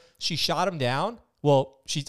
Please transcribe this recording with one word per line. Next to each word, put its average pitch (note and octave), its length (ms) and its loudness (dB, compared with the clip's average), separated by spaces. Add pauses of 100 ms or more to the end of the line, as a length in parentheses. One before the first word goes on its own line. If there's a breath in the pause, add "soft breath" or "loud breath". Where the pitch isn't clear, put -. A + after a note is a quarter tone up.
(200 soft breath)
She - 160 -4
shot E3+ 320 0
him F3+ 100 -4
down. C#3+ 420 -2 (220)
Well, C#3 460 2
she, C#3+ 220 -4